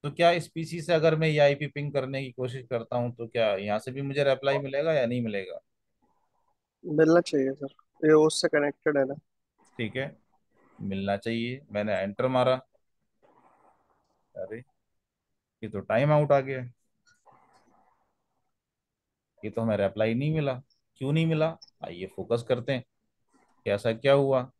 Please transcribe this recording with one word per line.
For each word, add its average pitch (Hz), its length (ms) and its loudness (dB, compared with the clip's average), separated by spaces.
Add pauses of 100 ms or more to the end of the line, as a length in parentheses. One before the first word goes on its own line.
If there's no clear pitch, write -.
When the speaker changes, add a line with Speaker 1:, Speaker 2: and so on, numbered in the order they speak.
Speaker 1:
तो 147 80 -4
क्या 170 200 4
इस 175 160 0
पीसी 165 340 -8
से 170 120 0
अगर 160 220 4
मैं 160 120 2
ये 151 120 2
आईपी 143 280 4
पिंग 143 260 -8
करने 135 300 -4
की 127 80 -10
कोशिश 127 380 -8
करता 120 280 -4
हूँ 120 160 -2
तो 117 140 -10
क्या 117 180 0 (100)
यहाँ 104 240 -2
से 127 120 -8
भी 135 100 -8
मुझे 139 220 -2
reply 139 340 2
मिलेगा 143 360 -2
या 135 120 2
नहीं 123 160 -2
मिलेगा? 98 380 -6 (1200)
Speaker 2:
मिलना 160 380 4
चाहिए 135 320 0
सर, 135 200 -12 (280)
ये 156 140 6
उससे 156 340 4
connected 147 480 0
है 139 80 4
ना। 135 80 -6 (640)
Speaker 1:
ठीक 113 180 -6
है, 135 200 -8 (640)
मिलना 98 380 -4
चाहिए। 117 440 -6 (100)
मैंने 104 220 -2
enter 101 340 -2
मारा, 127 260 2 (1800)
अरे 95 220 -12 (1040)
ये 107 60 -10
तो 101 120 -8
time 131 300 2
out 147 200 4
आ 139 100 6
गया, 135 200 -8 (2750)
ये 110 60 -8
तो 113 120 -6
हमें 113 160 0
reply 104 360 0
नहीं 147 200 0
मिला। 143 200 -2 (480)
क्यों 139 120 -2
नहीं 165 120 2
मिला? 160 220 0 (380)
आइए 87 220 -10
focus 117 400 -4
करते 123 260 -2
हैं 123 100 -4 (840)
कि 104 60 -2
ऐसा 110 220 0
क्या 135 200 4
हुआ? 135 280 4 (180)